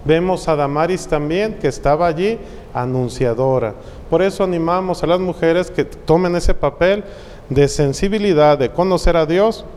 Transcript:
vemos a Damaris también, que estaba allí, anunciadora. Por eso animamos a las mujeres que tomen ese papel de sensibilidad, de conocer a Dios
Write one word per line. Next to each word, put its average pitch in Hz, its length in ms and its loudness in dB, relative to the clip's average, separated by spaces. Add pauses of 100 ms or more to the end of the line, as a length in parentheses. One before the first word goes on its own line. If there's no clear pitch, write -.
vemos 165 460 0
a 156 80 2
Damaris 156 500 -2
también, 160 540 -2
que 151 80 0
estaba 151 380 0
allí, 185 300 -2 (360)
anunciadora. 123 1000 0 (360)
Por 165 120 2
eso 196 220 0
animamos 180 580 -2
a 156 60 -2
las 180 140 2
mujeres 175 500 0
que 139 140 -2
tomen 175 500 0
ese 165 180 2
papel 175 520 0 (420)
de 139 220 4
sensibilidad, 151 880 2
de 127 140 0
conocer 175 440 2
a 160 100 4
Dios 196 380 0 (140)